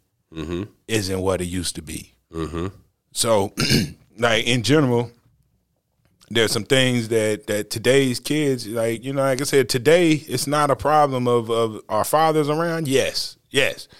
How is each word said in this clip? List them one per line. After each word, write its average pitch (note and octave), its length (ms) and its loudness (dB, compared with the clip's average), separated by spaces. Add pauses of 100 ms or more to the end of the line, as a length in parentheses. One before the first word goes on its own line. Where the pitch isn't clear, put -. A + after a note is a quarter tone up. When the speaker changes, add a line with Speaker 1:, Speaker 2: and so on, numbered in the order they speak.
(340)
Speaker 1:
Mm-hmm. D#2+ 300 -8 (240)
Speaker 2:
isn't G2 340 -2
what F#2 200 -2
it F2+ 40 -4
used F2+ 300 -6
to E2 60 -12
be. - 320 -16 (200)
Speaker 1:
Mm-hmm. E2 340 -6 (440)
Speaker 2:
So, A2 420 0 (320)
<clears throat> - 320 -18
like, A2+ 280 0
in A#2+ 180 0
general, A#2+ 480 2 (1160)
there's G#2+ 220 2
some G#2 140 -4
things B2+ 440 2
that, G#2+ 380 0
that G#2 220 -4
today's B2 500 2
kids, C3+ 480 -2
like, A2+ 360 -4
you C3+ 100 -8
know, C#3 80 -2
like C3+ 200 0
I C#3+ 40 -4
said, C3+ 240 2
today D#3+ 420 4
it's C#3+ 360 -2
not D3 240 2
a C3 40 4
problem C#3 520 2
of, A#2+ 220 2
of A2+ 400 -2
our G#2+ 140 0
fathers D#3 460 2
around. E3 380 -2
Yes, B2 500 -2 (120)
yes. B2 380 -2 (120)